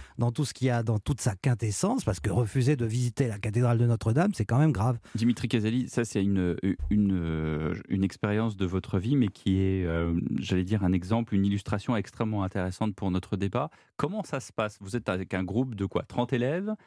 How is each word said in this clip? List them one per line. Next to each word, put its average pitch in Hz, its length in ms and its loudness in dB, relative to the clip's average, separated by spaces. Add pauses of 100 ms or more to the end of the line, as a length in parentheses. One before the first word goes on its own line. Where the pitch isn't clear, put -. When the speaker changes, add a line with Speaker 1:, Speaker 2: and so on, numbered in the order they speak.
(180)
Speaker 1:
dans 120 120 2
tout 139 140 -2
ce - 80 -4
qu'il - 140 -2
y 127 40 4
a, 120 120 2
dans 110 160 0
toute 120 240 -4
sa 101 120 0
quintessence, 131 680 0
parce 95 160 -2
que 107 80 -2
refuser 120 480 2
de 120 80 -2
visiter 120 420 0
la 104 120 -4
cathédrale 117 400 2
de 120 80 4
Notre-Dame, 120 480 2
c'est 110 100 -2
quand 117 140 2
même 156 140 6
grave. 117 260 0 (160)
Speaker 2:
Dimitri 113 340 2
Casali, 113 400 0
ça 117 160 0
c'est 107 180 0
une, 92 320 2 (360)
une, 101 240 4
euh, 80 600 -2 (140)
une 98 160 0
expérience 104 540 -2
de 95 80 0
votre 92 320 -2
vie, 117 180 0
mais 117 120 4
qui 95 300 0
est, 95 280 2
euh, 85 260 0 (260)
j'allais 92 260 0
dire, 98 200 0
un 92 80 4
exemple, 104 420 0
une 98 120 4
illustration 101 500 -2
extrêmement 107 480 -4
intéressante 95 500 -2
pour 98 160 -4
notre 92 280 -2
débat. 92 320 -2 (260)
Comment 190 260 -2
ça - 160 -6
se - 140 -12
passe ? 107 300 -4
Vous 98 120 -8
êtes 120 140 -4
avec 92 240 -2
un 95 120 0
groupe 117 300 -2
de 98 120 -2
quoi ? - 160 -2
Trente - 320 -2
élèves, 170 400 -2 (120)